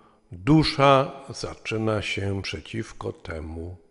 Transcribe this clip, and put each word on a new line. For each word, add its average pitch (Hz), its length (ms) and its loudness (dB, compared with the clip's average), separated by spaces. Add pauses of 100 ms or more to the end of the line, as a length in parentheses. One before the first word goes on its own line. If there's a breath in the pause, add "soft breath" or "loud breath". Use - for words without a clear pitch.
(320 soft breath)
dusza 139 800 4 (160)
zaczyna 110 760 -4
się 98 400 -4
przeciwko 107 680 -8
temu 82 640 -10 (140)